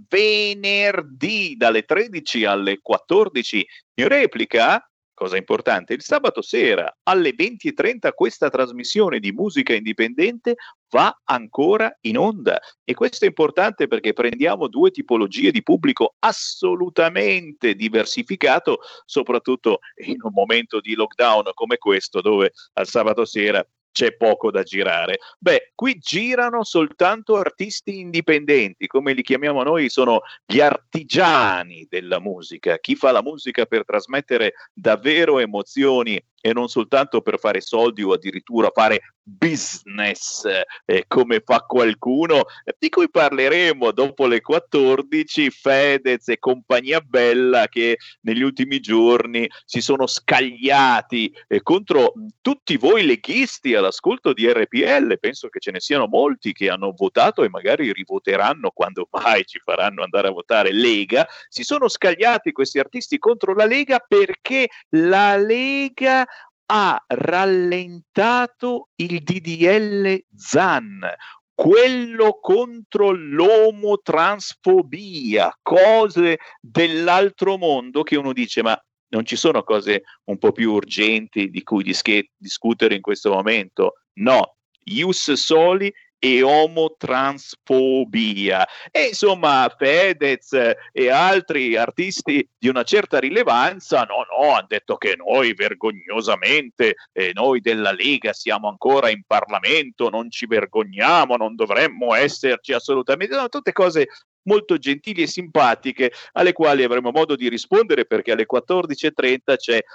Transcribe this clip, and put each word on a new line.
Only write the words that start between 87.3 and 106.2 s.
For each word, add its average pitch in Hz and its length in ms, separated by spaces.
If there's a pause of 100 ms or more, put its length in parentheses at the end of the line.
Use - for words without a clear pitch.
E 294 160
insomma 170 680
Fedez 147 800 (400)
e 123 160
altri 147 680
artisti 143 720 (120)
di 123 100
una 127 140
certa 190 360
rilevanza, 151 840
no, 107 260
no, 131 260
han 101 140
detto 104 300
che 95 180
noi 113 380
vergognosamente, 104 1400 (160)
eh, 92 200
noi 120 300
della 107 300
Lega 107 420
siamo 107 340
ancora 123 400
in 104 180
Parlamento, 107 840
non 113 200
ci - 140
vergogniamo, 110 920
non 113 180
dovremmo 113 580
esserci 131 640
assolutamente, 139 600
no, 262 140
tutte 277 240
cose 165 360 (340)
molto 208 340
gentili 147 460
e 147 40
simpatiche 131 840 (200)